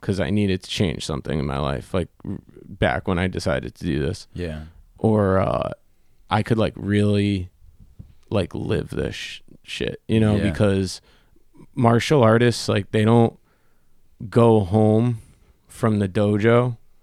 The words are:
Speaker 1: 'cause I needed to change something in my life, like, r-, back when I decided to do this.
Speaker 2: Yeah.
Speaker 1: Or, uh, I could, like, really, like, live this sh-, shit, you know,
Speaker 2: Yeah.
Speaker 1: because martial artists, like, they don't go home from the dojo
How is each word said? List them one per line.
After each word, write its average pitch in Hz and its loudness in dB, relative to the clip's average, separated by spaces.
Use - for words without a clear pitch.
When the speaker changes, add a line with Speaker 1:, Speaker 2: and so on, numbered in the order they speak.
Speaker 1:
'cause 95 -4
I 78 -2
needed 98 0
to - -14
change 80 -4
something 71 -4
in 69 -2
my 69 -4
life, 69 -6
like, 90 -4
r-, - -10
back 87 -4
when 90 0
I 92 0
decided 69 -4
to 87 -12
do 73 -2
this. 76 -6
Speaker 2:
Yeah. 78 -8
Speaker 1:
Or, 101 2
uh, - -2
I 107 0
could, 113 0
like, 104 0
really, 101 0
like, - -2
live - -4
this - -6
sh-, - -14
shit, - -8
you 110 2
know, 107 4
Speaker 2:
Yeah. 101 0
Speaker 1:
because 98 0
martial 117 2
artists, 117 4
like, 104 -2
they 107 0
don't 117 4
go 113 4
home 107 2
from 107 -2
the 101 0
dojo 110 2